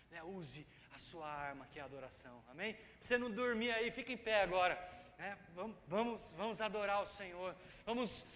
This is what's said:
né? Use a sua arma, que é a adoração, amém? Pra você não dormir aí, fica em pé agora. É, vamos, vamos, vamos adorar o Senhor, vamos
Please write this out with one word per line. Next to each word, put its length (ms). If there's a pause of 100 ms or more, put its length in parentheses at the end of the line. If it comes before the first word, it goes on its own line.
(120)
né? 120
Use 440 (260)
a 60
sua 300
arma, 440
que 60
é 40
a 40
adoração, 600
amém? 280
Pra 100 (160)
você 180
não 120
dormir 420
aí, 180
fica 220
em 60
pé 240
agora. 520 (240)
É, 160 (200)
vamos, 220 (120)
vamos, 480
vamos 240
adorar 420
o 40
Senhor, 500 (300)
vamos 500